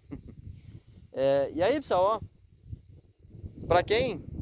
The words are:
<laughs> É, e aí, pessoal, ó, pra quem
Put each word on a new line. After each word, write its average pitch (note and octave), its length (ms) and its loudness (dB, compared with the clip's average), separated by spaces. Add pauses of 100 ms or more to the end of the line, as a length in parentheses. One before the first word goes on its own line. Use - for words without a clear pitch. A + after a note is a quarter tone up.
<laughs> - 220 -14 (840)
É, C3+ 400 2
e - 80 -2
aí, C4 200 2
pessoal, G3 400 2
ó, - 1500 -18
pra E3+ 160 4
quem A3 360 0 (220)